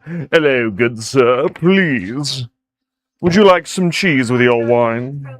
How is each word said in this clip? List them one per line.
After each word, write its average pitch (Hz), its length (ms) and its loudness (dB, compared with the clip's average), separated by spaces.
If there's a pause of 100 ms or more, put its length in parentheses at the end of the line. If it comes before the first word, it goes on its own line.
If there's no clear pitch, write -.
Hello, 147 680 0
good 110 320 -2
sir. 127 460 2
Please. 139 960 -2 (720)
Would 170 140 0
you 208 80 4
like 185 240 4
some 180 240 -2
cheese 135 400 0
with 123 100 2
your 120 240 2
wine? 120 760 -2